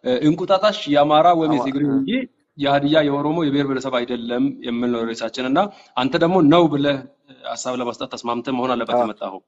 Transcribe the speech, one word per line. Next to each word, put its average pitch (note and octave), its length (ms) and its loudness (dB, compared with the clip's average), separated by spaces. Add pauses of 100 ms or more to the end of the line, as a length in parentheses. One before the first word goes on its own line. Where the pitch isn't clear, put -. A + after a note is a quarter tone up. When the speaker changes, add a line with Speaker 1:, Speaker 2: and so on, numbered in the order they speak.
Speaker 1:
እ፣ B3+ 60 -2 (100)
እንቁጣጣሽ F#3+ 580 2 (100)
የአማራ D3 440 4
ወይም D#3+ 200 2
Speaker 2:
አማ-፣ C#3+ 60 2
Speaker 1:
የትግሬ C3+ 260 -2
Speaker 2:
እ። C#3 80 0
Speaker 1:
እንጂ C3+ 180 0 (480)
የሀዲያ C#3+ 420 2
የኦሮሞ D3 400 0
የብሔር C#3+ 260 0
ብሔረሰብ C3 280 -4
አይደለም A#2+ 500 -2 (160)
የሚል A#2+ 300 -4
ነው A#2 120 -2
ርዕሳችን A2+ 440 -6
እና C3+ 120 0 (380)
አንተ B2+ 220 -2
ደግሞ E3 260 2
ነው E3+ 220 6
ብለህ C#3+ 300 0 (480)
ሀሳብ B2 320 -8
ለመስጠት B2 340 -6
ተስማምተህ A#2+ 440 -6
መሆን B2+ 180 -2
አለበት A#2 220 -4
Speaker 2:
አዎ። A#2+ 80 2
Speaker 1:
የመጣኸው። G#2 460 -6